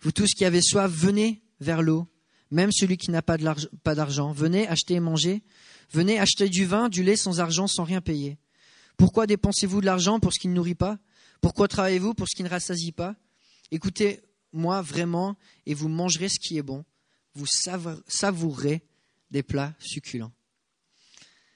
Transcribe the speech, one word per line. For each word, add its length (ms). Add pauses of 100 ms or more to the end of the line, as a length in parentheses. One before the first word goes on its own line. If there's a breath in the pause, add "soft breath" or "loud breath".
Vous 100
tous 240
qui 100
avez 160
soif, 300
venez 540 (160)
vers 200
l'eau, 280 (420)
même 220
celui 240
qui 160
n'a 100
pas 160
de 60
l'arg-, 240 (140)
pas 120
d'argent. 380
Venez 340
acheter 280
et 60
manger. 440 (460 loud breath)
Venez 280
acheter 300
du 180
vin, 220
du 160
lait 120
sans 240
argent, 280
sans 160
rien 160
payer. 360 (600 soft breath)
Pourquoi 320
dépensez-vous 520
de 60
l'argent 340
pour 140
ce 60
qui 80
ne 60
nourrit 200
pas ? 240 (420 soft breath)
Pourquoi 280
travaillez-vous 460
pour 140
ce 60
qui 80
ne 60
rassasie 420
pas ? 240 (560 soft breath)
Écoutez-moi 1120
vraiment 560 (280 soft breath)
et 80
vous 140
mangerez 400
ce 120
qui 180
est 40
bon. 220 (500)
Vous 120
savou-, 600
savourerez 760 (460)
des 140
plats 340
succulents. » 540 (1200 soft breath)